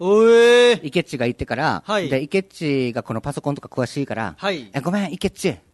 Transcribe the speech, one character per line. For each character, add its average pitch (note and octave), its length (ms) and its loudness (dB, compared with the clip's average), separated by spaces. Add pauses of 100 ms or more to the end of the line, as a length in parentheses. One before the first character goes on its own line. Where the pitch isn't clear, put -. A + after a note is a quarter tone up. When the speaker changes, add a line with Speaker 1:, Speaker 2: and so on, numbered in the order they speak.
Speaker 1:
お G#3 240 4
え A#3+ 480 6
ー。 - 140 -4
Speaker 2:
イ C#3 40 -4
ケ F3 100 0
ッ D#3 40 -6
チ - 140 -8
が A#2+ 80 0
い A#2+ 100 -2
て C3+ 100 -8
か A#2+ 80 -4
ら、 B2 320 -2
Speaker 1:
は G#3 140 -2
い。 E3 80 -6
Speaker 2:
で、 C3 140 0
イ D3+ 60 -8
ケ G3 120 0
ッ - 20 -8
チ C3+ 500 -4
が A#2 120 -6
こ B2 100 -6
の A2 60 -4
パ C#3+ 120 -8
ソ D3 100 -8
コ C#3+ 100 -4
ン - 20 -4
と C#3 60 -10
か - 80 -18
詳 B2+ 180 -4
し - 160 -6
い C3 40 -4
か G#2+ 100 -6
ら、 G#2 220 -6
Speaker 1:
は G3 120 -4
い。 C3 220 -10
Speaker 2:
え、 C#3 80 -4
ご D3 100 -4
め G3+ 160 -2
ん、 D3 60 -8
イ F#3 60 -10
ケ F#3+ 100 -4
ッ - 20 0
チ。 D#3 260 -4 (180)